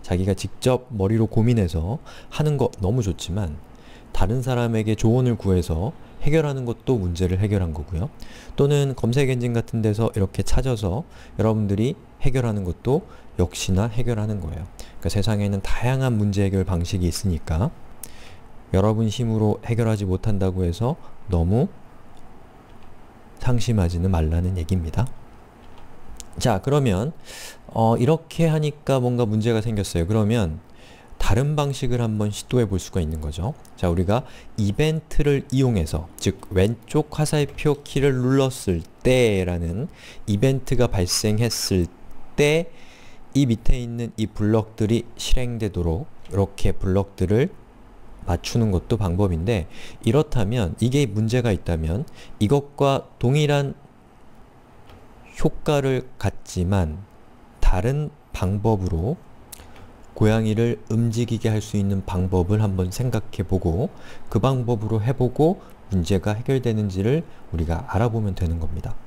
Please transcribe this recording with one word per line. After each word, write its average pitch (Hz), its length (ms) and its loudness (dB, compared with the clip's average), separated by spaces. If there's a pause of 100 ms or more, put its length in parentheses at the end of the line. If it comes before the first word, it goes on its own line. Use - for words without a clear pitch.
자기가 95 320 0
직접 - 560 -2
머리로 107 380 2
고민해서 107 720 2 (300)
하는 151 280 0
거 - 220 0
너무 107 240 0
좋지만, 85 540 -4 (540)
다른 110 300 2
사람에게 117 540 0
조언을 120 420 2
구해서 90 560 0 (300)
해결하는 143 420 2
것도 120 320 0
문제를 90 420 0
해결한 98 340 0
거고요. 78 360 -6 (460)
또는 139 400 2
검색 127 340 2
엔진 123 240 0
같은 113 280 -2
데서 110 340 2
이렇게 - 280 0
찾아서 120 600 2 (340)
여러분들이 107 580 2 (260)
해결하는 117 420 2
것도 123 440 -2 (300)
역시나 92 500 0
해결하는 110 540 0
거예요. 82 240 -8 (140)
그러니까 - 300 -6
세상에는 101 520 0
다양한 127 560 2
문제 101 260 2
해결 95 220 2
방식이 90 420 0
있으니까 82 640 -2 (1040)
여러분 107 340 4
힘으로 110 560 0
해결하지 110 420 0
못한다고 92 600 0
해서 117 300 0 (340)
너무 90 380 2 (1700)
상심하지는 95 720 2
말라는 85 460 2
얘기입니다. 85 500 0 (1300)
자, 107 240 2
그러면, 135 500 2 (560)
어, 113 300 2
이렇게 160 500 2
하니까 151 520 0
뭔가 123 260 2
문제가 107 360 2
생겼어요. 101 460 -2
그러면 104 520 2 (580)
다른 143 400 2
방식을 127 440 0
한번 107 300 0
시도해 117 380 0
볼 95 100 0
수가 - 220 -4
있는 78 180 -4
거죠. 80 340 -6 (220)
자, 90 140 0
우리가 92 340 2 (320)
이벤트를 147 960 2
이용해서, 113 640 0
즉 - 240 -2 (100)
왼쪽 110 720 0
화살표 147 640 0
키를 139 300 2
눌렀을 127 680 2 (220)
때라는 98 880 2 (380)
이벤트가 123 600 2
발생했을 101 1000 0 (480)
때 151 360 2 (640)
이 139 100 6
밑에 120 320 4
있는 117 400 -6
이 110 80 0
블럭들이 107 760 0 (120)
실행되도록 110 920 0 (240)
이렇게 98 400 2
블럭들을 98 760 2 (760)
맞추는 104 460 0
것도 92 260 0
방법인데, 90 680 0 (360)
이렇다면, 110 760 2
이게 131 260 4
문제가 113 460 0
있다면 87 540 -2 (340)
이것과 139 680 2 (120)
동일한 143 560 2 (1700)
효과를 135 640 0 (100)
갖지만 90 800 -2 (600)
다른 135 500 4 (240)
방법으로 98 840 0 (960)
고양이를 110 760 2
움직이게 117 600 0
할 107 120 0
수 - 160 -4
있는 98 280 0
방법을 92 560 0
한번 95 300 0
생각해보고 101 1000 -2 (380)
그 110 120 0
방법으로 113 640 0
해보고 131 600 0 (300)
문제가 95 420 0
해결되는지를 113 920 0 (300)
우리가 82 340 -2
알아보면 107 480 0
되는 82 240 -2
겁니다. 82 360 -4 (120)